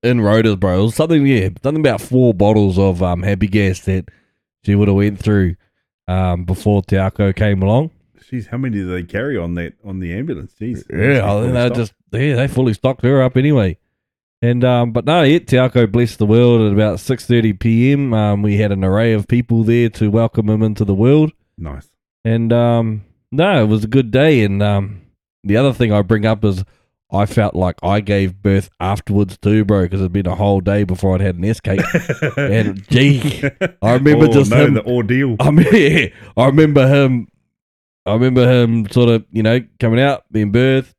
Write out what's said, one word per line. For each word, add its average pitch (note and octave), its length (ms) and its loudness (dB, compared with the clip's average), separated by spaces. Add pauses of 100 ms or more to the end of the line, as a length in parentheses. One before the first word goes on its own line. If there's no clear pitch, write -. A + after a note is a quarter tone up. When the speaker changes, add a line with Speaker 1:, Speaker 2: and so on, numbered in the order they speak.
Speaker 1:
in A#2+ 160 0
Rotas, G#2+ 400 2
bro. F#2 200 0
It G2+ 40 2
was A2 120 -2
something, D#3 300 2
yeah, A2 240 2 (140)
something D3+ 220 -4
about A#2+ 160 0
four B2+ 320 2
bottles G2+ 440 2
of, F#2+ 240 0
um, F2+ 220 -2
Happy G2+ 240 -2
Gas G2 340 -2
that F#2+ 280 -6 (560)
she G2+ 100 0
would G2+ 140 2
have G2 80 2
went G2+ 220 -2
through, F#2+ 360 0 (520)
um, F2+ 380 -2
before G2 380 -2
Te - 140 -2
Ako F#2+ 360 -2
came G2+ 300 -2
along. B2 280 0 (380)
Speaker 2:
Jeez, A#2+ 180 -10
how A#2 100 -10
many B2+ 200 -6
do F#2 140 -6
they F2+ 120 -6
carry A2+ 340 -6
on E2+ 160 -6
that, E2+ 200 -8 (120)
on F#2+ 140 -12
the F2 140 -8
ambulance? A2+ 460 -10
Jeez. A2+ 300 -10
Speaker 1:
Yeah, A#2 340 0
I G2+ 180 -2
think B2 100 -2
Speaker 2:
Fully - 0 -
Speaker 1:
they B2 160 -2
Speaker 2:
stocked. A#2+ 80 -4
Speaker 1:
just, A#2 180 -4 (180)
yeah, C3 240 -2
they B2+ 120 -2
fully B2+ 260 0
stocked - 300 -4
her C3 180 2
up B2+ 160 0
anyway. B2+ 400 0 (640)
And, B2 240 0
um, A#2+ 260 2
but A2+ 140 -4
no, E3 180 2
yeah, D3 160 4
Te - 180 0
Ako B2 300 2
blessed A#2 320 -2
the A2 60 0
world A#2 420 4
at G2+ 60 0
about G#2 260 0
six - 260 -6
thirty A2+ 280 2
P A#2 400 0
M. C#3 200 -2
Um, G#2 280 0
we G#2 160 0
had G#2 160 0
an F#2+ 100 -4
array G#2+ 300 0
of G#2 140 -4
people A#2+ 360 -2
there A#2 280 2
to G#2+ 200 -2
welcome A2 380 -2
him G#2+ 140 0
into A2 200 -2
the G2+ 120 -2
world. D3 360 2 (260)
Speaker 2:
Nice. D2 320 -14 (360)
Speaker 1:
And, A2+ 260 -2
um, A#2 520 0 (280)
no, D#3+ 320 0
it G#2+ 40 0
was G#2+ 180 0
a - 20 -6
good A#2+ 240 0
day. C3 320 2
And, G2+ 180 -2
um, G2+ 400 -2 (420)
the G2+ 120 0
other C3 160 2
thing A2 220 0
I G#2 80 2
bring G#2 240 0
up A2 180 0
is G2 220 -2 (460)
I G2+ 160 -2
felt G#2 280 -2
like F2+ 280 -2
I G2 180 0
gave G2 400 -2
birth G2 280 0 (100)
afterwards G2 580 -4
too, G#2+ 260 0
bro, G2 240 0
'cause F#2+ 120 -6
it'd F#2+ 120 -4
been F#2+ 160 -2
a F2+ 80 -4
whole G2+ 240 0
day G2+ 240 -2
before F#2 320 -2
I'd F#2 60 -2
had F#2+ 140 -2
an F2 100 -6
S A2 140 -4
cake. F#2+ 200 -4 (300)
Speaker 2:
<laughs> - 280 -6
Speaker 1:
And, G#2 520 -4
gee, C#3 540 0 (380)
I A2 120 0
remember D3 320 4
Speaker 2:
Oh, - 80 4
Speaker 1:
just C3+ 180 4
Speaker 2:
no, A#2+ 140 4
Speaker 1:
him - 80 2
Speaker 2:
the A2+ 120 -2
ordeal. B2 540 0
Speaker 1:
I C#3 120 2
mean, E3 180 4
<laughs> - 20 4
yeah, D3+ 360 4 (280)
I B2 120 2
remember C#3 400 4
him, C3+ 420 0 (760)
I G2+ 80 -2
remember B2 340 2 (160)
him A#2 260 -2
sort A#2+ 200 2
of, A2+ 220 0
you A2 120 -2
know, A#2 180 2 (180)
coming A2+ 220 0
out, C#3 300 -2
being G#2+ 200 -2
birthed C3 480 0